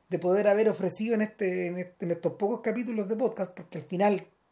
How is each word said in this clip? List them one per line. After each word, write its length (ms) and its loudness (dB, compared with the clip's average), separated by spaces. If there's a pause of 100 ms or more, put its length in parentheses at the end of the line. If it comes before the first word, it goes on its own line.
de 100 -2
poder 300 4
haber 180 6
ofrecido 480 0
en 60 2
este, 460 -2
en 100 -6
este, 280 -8
en 60 0
estos 220 -2
pocos 260 -2
capítulos 480 -4
de 80 -2
podcast, 380 -2
porque 240 -14
al 80 -12
final 420 0 (240)